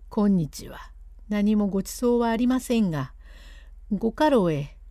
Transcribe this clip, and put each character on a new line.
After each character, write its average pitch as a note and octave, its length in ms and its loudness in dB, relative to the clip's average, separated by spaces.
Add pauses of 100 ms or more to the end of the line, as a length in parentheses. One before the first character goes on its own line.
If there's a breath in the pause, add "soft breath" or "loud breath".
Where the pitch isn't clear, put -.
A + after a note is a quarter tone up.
今 G#3 260 2
日 - 340 -2
は、 - 100 -14 (500)
何 G#3 280 2
も G#3 100 2
ご F#3+ 140 0
馳 - 120 -6
走 A#3+ 260 2
は A#3 120 2
あ A3+ 60 0
り B3 100 0
ま B3+ 120 2
せ A#3 220 0
ん G3 100 2
が、 C#3+ 220 -4 (800 soft breath)
ご A3 220 -2
家 D#4 180 4
老 G3+ 200 4
へ C#3+ 260 -2 (140)